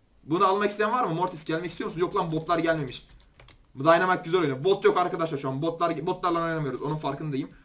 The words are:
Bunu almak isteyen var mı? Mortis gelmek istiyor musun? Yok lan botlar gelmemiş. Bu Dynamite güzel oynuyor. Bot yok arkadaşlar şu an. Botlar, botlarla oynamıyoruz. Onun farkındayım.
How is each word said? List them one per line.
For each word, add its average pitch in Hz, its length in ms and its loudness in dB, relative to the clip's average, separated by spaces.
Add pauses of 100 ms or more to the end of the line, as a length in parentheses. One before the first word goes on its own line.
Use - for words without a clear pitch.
(240)
Bunu 180 220 2
almak 208 240 2
isteyen 208 220 0
var 240 120 0
mı? 165 100 -2
Mortis 175 300 -4
gelmek 165 260 -4
istiyor 233 160 -6
musun? 170 140 -6
Yok 180 160 0
lan 170 140 -2
botlar 156 280 -2
gelmemiş. 160 480 -2 (680)
Bu 131 100 -6
Dynamite 180 400 4
güzel 170 160 2
oynuyor. 135 240 0
Bot 196 200 4
yok 185 140 6
arkadaşlar 170 400 0
şu 139 100 -6
an. 135 140 -4
Botlar, 165 440 0
botlarla 170 380 0
oynamıyoruz. 156 380 -4
Onun 147 140 -2
farkındayım. 143 520 -4 (160)